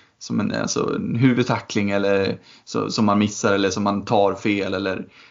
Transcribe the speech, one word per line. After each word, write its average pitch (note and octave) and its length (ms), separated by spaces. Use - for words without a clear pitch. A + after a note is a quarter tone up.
som A#2 220
en, - 140
alltså, - 420
en - 200
huvudtackling A#2 760
eller G2+ 480
så, A2 260
som A2+ 140
man G#2 140
missar G#2 360
eller G2 160
som G#2 120
man G2+ 220
tar G2+ 300
fel G2 400
eller, F#2+ 340